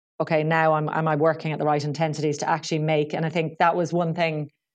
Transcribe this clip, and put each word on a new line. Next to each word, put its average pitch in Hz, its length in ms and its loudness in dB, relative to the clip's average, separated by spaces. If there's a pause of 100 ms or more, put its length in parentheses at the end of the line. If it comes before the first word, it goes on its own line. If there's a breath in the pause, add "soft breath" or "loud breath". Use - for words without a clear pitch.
(180)
Okay, 156 260 2
now 160 280 4
I'm, 151 160 0
am 160 200 -2
I 156 80 2
working 156 360 0
at 143 60 -4
the 151 80 -2
right 147 180 2
intensities 151 540 -2
to - 100 -4
actually 160 300 -2
make, 151 340 0
and 160 140 -2
I - 20 -2
think 160 300 -4
that 170 180 4
was 170 160 -2
one 170 220 0
thing 156 340 -2 (260)